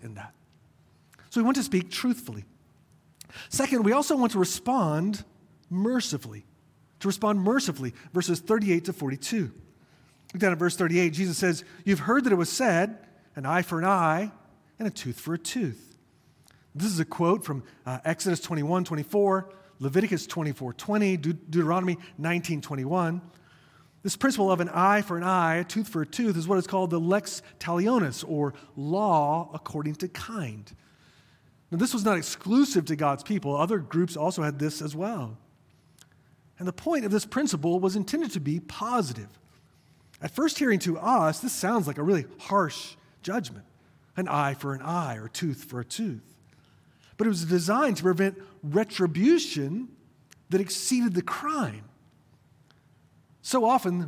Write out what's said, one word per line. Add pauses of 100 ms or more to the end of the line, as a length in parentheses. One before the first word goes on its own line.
in
that. (960)
So
we
want
to
speak
truthfully. (1000)
Second,
we
also
want
to
respond (460)
mercifully. (540)
To
respond
mercifully, (180)
verses
thirty-eight
to
forty-two. (840)
Look
down
at
verse
thirty-eight.
Jesus
says, (220)
"You've
heard
that
it
was
said, (380)
'An
eye
for
an
eye (480)
and
a
tooth
for
a
tooth.'" (760)
This
is
a
quote
from, (220)
uh,
Exodus
twenty-one
twenty-four, (260)
Leviticus
twenty-four
twenty,
Deut-,
Deuteronomy (200)
nineteen
twenty-one. (840)
This
principle
of
an
eye
for
an
eye,
a
tooth
for
a
tooth,
is
what
is
called
the
lex (180)
talionis,
or (220)
law
according
to
kind. (1000)
Now,
this
was
not
exclusive
to
God's
people.
Other
groups
also
had
this
as
well. (1200)
And
the
point
of
this
principle
was
intended
to
be
positive. (840)
At
first
hearing
to
us,
this
sounds
like
a
really (140)
harsh (260)
judgment, (500)
an
eye
for
an
eye
or
tooth
for
a
tooth. (960)
But
it
was
designed
to
prevent (240)
retribution (640)
that
exceeded
the
crime. (1600)
So
often,